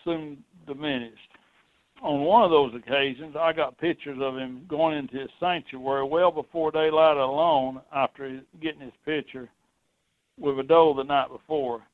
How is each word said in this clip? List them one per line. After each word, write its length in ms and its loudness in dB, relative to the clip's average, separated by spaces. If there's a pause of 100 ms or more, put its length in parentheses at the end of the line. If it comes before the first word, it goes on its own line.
soon 400 -8 (220)
diminished. 640 -8 (720)
On 200 -2
one 200 6
of 80 4
those 240 4
occasions, 680 -4
I 140 2
got 240 -4
pictures 420 -6
of 160 -4
him 320 -10
going 300 0
into 220 -8
his 100 -10 (100)
sanctuary 680 -4
well 260 4
before 400 -4
daylight 460 4
alone 640 0 (140)
after 480 -4 (180)
getting 220 -8
his 120 -16 (120)
picture 460 -8 (880)
with 180 -2
a 60 -4
doe 320 6
the 80 -4
night 260 0
before. 540 -6 (100)